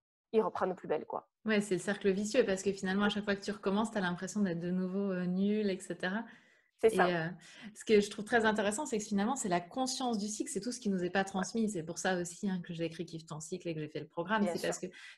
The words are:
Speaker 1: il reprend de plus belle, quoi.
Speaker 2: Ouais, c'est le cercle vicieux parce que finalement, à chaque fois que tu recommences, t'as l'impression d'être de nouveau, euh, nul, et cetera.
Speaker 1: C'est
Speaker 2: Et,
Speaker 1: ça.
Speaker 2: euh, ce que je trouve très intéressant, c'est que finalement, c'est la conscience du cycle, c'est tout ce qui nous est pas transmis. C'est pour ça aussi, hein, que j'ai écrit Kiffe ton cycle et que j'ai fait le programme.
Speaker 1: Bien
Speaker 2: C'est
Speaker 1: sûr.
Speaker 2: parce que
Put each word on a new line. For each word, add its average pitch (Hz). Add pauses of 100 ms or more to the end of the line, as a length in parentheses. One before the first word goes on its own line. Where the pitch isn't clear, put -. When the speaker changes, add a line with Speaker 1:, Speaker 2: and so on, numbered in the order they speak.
(320)
Speaker 1:
il 220
reprend 180
de 185
plus 180
belle, -
quoi. - (180)
Speaker 2:
Ouais, 214
c'est 208
le 175
cercle 202
vicieux 214
parce 190
que 196
finalement, 196
à 214
chaque 208
fois 202
que 202
tu 208
recommences, 208
t'as 208
l'impression 180
d'être 170
de 175
nouveau, 185
euh, 180
nul, 202
et 190
cetera. 185 (560)
Speaker 1:
C'est 226
Speaker 2:
Et, 190
Speaker 1:
ça. 185
Speaker 2:
euh, 170 (460)
ce -
que 208
je 202
trouve 208
très 226
intéressant, 214
c'est 214
que 208
finalement, 208
c'est 226
la 175
conscience 254
du 208
cycle, 214
c'est 190
tout 233
ce -
qui 208
nous 180
est 180
pas 196
transmis. 208
C'est 190
pour 165
ça 185
aussi, 175
hein, 185
que 175
j'ai 165
écrit 165
Kiffe 165
ton 156
cycle 180
et 165
que 156
j'ai 151
fait 151
le 151
programme. 202
Speaker 1:
Bien 180
Speaker 2:
C'est -
Speaker 1:
sûr. 170
Speaker 2:
parce 170
que 185 (300)